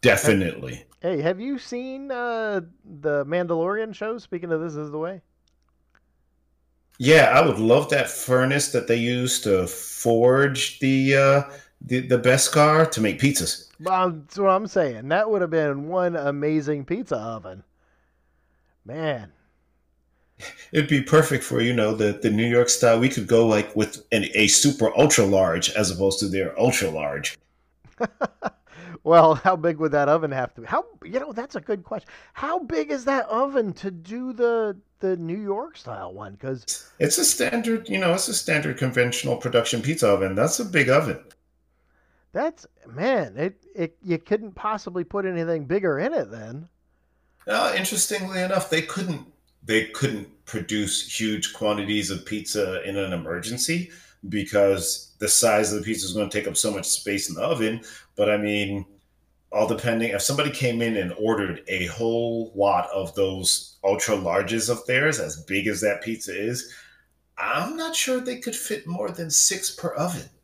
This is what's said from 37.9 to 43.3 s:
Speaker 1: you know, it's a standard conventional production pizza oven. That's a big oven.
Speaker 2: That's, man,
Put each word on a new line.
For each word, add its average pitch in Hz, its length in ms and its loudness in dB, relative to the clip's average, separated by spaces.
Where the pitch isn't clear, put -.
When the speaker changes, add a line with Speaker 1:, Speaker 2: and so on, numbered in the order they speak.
Speaker 1:
you 196 80 -2
know, 175 160 2
it's 190 140 -2
a 214 60 -6
standard 151 440 -2
conventional 123 580 0
production 120 460 0
pizza 139 260 2
oven. 95 260 4
That's 131 240 0
a 240 60 -4
big 160 240 2
oven. 135 340 2
Speaker 2:
That's, 311 340 -6
man, 147 520 -2